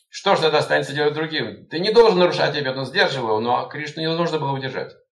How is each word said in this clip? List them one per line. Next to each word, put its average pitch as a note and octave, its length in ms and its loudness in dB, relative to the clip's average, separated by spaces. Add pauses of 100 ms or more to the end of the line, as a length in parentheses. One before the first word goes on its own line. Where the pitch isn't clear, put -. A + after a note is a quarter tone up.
Что - 260 0
ж D3+ 60 0
тогда D#3 180 4
останется C#3+ 340 0
делать D3 200 0
другим? D3+ 540 -6
Ты D#3 120 -6
не G3+ 120 -2
должен A3 280 6
нарушать D3+ 360 2
обет», C3+ 220 -4
он C3+ 80 -6
сдерживал C3+ 440 -2
его, G#2+ 100 2
но B2 300 0
Кришну D3 320 -10
не D#3+ 120 -2
нужно E3 240 -2
было C#3 140 -4
удержать. - 420 -8 (220)